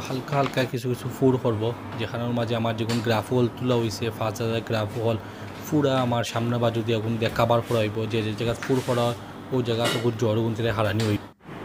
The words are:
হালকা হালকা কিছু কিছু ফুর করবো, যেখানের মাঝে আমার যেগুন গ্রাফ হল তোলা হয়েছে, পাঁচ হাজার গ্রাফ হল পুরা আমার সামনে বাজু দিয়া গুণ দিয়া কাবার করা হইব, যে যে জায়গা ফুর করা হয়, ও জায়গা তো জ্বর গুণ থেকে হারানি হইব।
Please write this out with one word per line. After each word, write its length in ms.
হালকা 280
হালকা 280
কিছু 280
কিছু 140
ফুর 180
করবো, 240
যেখানের 400
মাঝে 180
আমার 200
যেগুন 300
গ্রাফ 260
হল 140
তোলা 240
হয়েছে, 240
পাঁচ 240
হাজার 260
গ্রাফ 240
হল 120
পুরা 340
আমার 240
সামনে 340
বাজু 280
দিয়া 120
গুণ 220
দিয়া 180
কাবার 300
করা 100
হইব, 200
যে 100
যে 160
জায়গা 160
ফুর 320
করা 200
হয়, 120
ও 100
জায়গা 300
তো 180
জ্বর 240
গুণ 100
থেকে 160
হারানি 380
হইব। 140